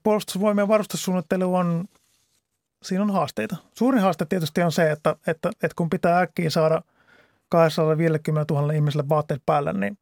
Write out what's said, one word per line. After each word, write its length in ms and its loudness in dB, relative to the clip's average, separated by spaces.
puolustusvoimien 640 0
varustesuunnittelu 840 -2
on, 300 0
siinä 220 -2
on 60 0
haasteita. 460 -2
Suurin 280 2
haaste 220 0
tietysti 380 -2
on 100 2
se, 180 2
että, 260 -2
että, 220 -4
että 280 -4
kun 140 -2
pitää 300 2
äkkiä 300 -2
saada 320 2
kahdeksansataaviisikymmentätuhatta 1200 0
ihmiselle 360 0
vaatteet 380 0
päälle, 260 0
niin, 300 -4